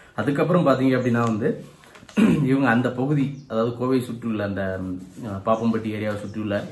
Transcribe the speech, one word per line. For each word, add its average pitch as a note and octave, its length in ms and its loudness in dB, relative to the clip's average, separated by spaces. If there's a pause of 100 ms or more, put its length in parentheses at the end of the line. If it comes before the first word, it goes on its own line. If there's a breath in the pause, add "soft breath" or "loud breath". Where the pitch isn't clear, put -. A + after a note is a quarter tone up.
(140 loud breath)
அதுக்கப்புறம் D3 520 2
பார்த்தீங்க C3 280 4
அப்படின்னா A#2+ 280 2
வந்து A2+ 260 0 (680 loud breath)
<clears throat> F3 300 4
இவங்க C3+ 240 2
அந்த A#2+ 220 2
பகுதி, C#3 340 0 (240)
அதாவது A#2 280 0
கோவை B2+ 240 2
சுற்றியுள்ள A2+ 440 -4
அந்த, G2 180 -4 (180)
ம், F#2 180 -6 (460)
பாப்பம்பட்டி A2 460 0
ஏரியாவை G#2+ 260 -4
சுற்றியுள்ள G#2 560 -4